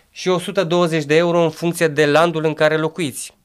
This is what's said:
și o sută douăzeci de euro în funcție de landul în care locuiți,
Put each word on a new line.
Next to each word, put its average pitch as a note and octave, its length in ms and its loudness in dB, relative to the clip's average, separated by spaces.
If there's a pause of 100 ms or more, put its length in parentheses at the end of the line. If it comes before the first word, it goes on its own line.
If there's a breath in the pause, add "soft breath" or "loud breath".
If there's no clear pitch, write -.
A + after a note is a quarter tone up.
(120)
și - 180 -6
o F#3 100 2
sută F#3 260 -2
douăzeci E3 400 0
de D3 120 2
euro E3+ 260 2
în E3 80 2
funcție E3+ 380 -2
de D3 180 2
landul D#3 380 2
în D#3 100 -2
care D#3 220 0
locuiți, D#3 680 -6